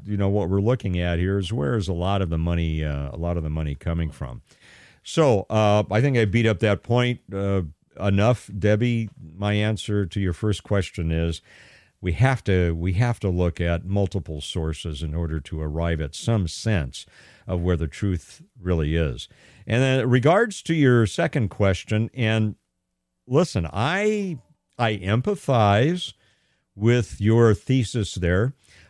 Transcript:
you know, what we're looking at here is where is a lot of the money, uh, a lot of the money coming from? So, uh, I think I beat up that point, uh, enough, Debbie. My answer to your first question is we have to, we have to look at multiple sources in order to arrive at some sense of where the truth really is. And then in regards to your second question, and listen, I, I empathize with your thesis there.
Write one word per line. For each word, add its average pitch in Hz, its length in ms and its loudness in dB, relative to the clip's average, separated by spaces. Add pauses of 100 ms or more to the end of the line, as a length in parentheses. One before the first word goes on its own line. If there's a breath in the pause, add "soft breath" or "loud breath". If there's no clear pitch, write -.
you 104 120 -6
know, 98 120 0
what 98 200 0
we're 98 120 2
looking 101 400 0
at 87 180 0
here 95 200 0
is 95 140 -4
where 127 220 -2
is 101 140 -2
a 98 40 -4
lot 95 300 0
of 90 80 -2
the 80 80 0
money, 80 460 0
uh, 71 280 -4
a - 40 -12
lot 85 200 -4
of 82 60 -4
the 78 80 -6
money 76 240 -4
coming 82 360 -4
from? 64 320 -12 (600 loud breath)
So, 131 480 2
uh, 107 400 4
I 107 100 2
think 135 160 2
I 113 100 4
beat 110 200 2
up 107 140 0
that 104 240 2
point, 123 380 0 (120)
uh, 98 280 0 (360)
enough, 101 580 2
Debbie. 110 520 2 (280)
My 101 180 -2
answer 104 520 0
to 101 140 -4
your 92 140 0
first 107 280 -2
question 90 480 -2
is 82 300 -2 (640 loud breath)
we 92 100 -2
have 123 320 0
to, 90 300 2
we 87 200 -2
have 120 260 0
to 101 80 -2
look 90 320 -2
at 85 240 -2
multiple 95 560 -4
sources 80 640 -6
in 76 120 -6
order 80 240 -4
to 78 220 -8
arrive 80 400 -2
at 73 140 -6
some 107 340 -2
sense 85 560 -4 (420 loud breath)
of 90 140 -2
where 90 160 2
the 78 120 -4
truth - 540 -4 (160)
really 90 380 0
is. 73 320 -2 (380 soft breath)
And 117 160 0
then 131 180 2
in 120 80 -2
regards 170 540 2
to 165 120 -2
your 123 320 6
second 143 440 -2
question, 104 640 0
and 110 400 0 (720)
listen, 123 440 0
I, 185 680 -2 (400)
I 113 180 0
empathize 117 1160 2 (600)
with 113 460 0
your 110 320 6
thesis 117 600 -2
there. 90 400 0 (360 soft breath)